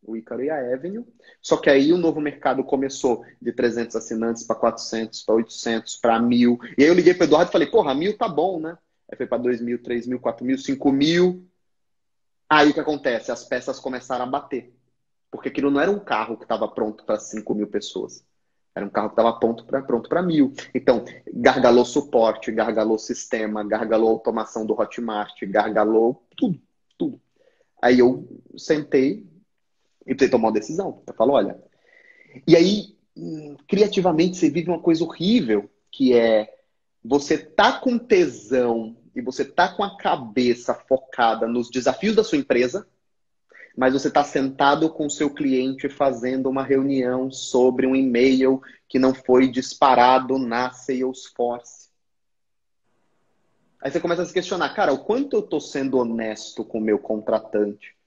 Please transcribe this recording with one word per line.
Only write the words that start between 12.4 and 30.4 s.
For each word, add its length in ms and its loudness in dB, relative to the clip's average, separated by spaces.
Aí 200 6
o 40 2
que 60 -2
acontece? 520 -4
As 120 -8
peças 360 -6
começaram 460 -8
a 20 -10
bater. 460 -8
Porque 200 -10
aquilo 220 0
não 80 2
era 120 2
um 80 -2
carro 380 -4
que 80 -20
tava 220 -2
pronto 380 -6
pra 120 -2
cinco 380 -8
mil 120 -4
pessoas. 580 -10
Era 120 -8
um 40 -12
carro 200 -4
que 80 -10
tava 160 2
pronto 320 -2
pra, 160 -4
pronto 280 -4
pra 120 0
mil. 320 2
Então, 300 0
gargalou 520 6
suporte, 680 0
gargalou 460 0
sistema, 680 -6
gargalou 460 0
automação 560 -4
do 80 -2
Hotmart, 680 -6
gargalou 840 0
tudo, 220 -2
tudo. 240 -8
Aí 180 4
eu 280 2
sentei 680 -2
e 100 -6
precisei 140 2
tomar 200 2